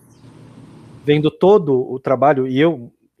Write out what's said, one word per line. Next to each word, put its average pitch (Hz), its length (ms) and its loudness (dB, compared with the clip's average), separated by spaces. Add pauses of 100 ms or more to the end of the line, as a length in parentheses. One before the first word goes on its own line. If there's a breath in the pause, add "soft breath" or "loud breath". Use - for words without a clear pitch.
(1040)
vendo 151 240 0
todo 160 600 0
o 131 80 -10
trabalho, 131 480 0
e 131 120 -4
eu, 147 320 -2 (300)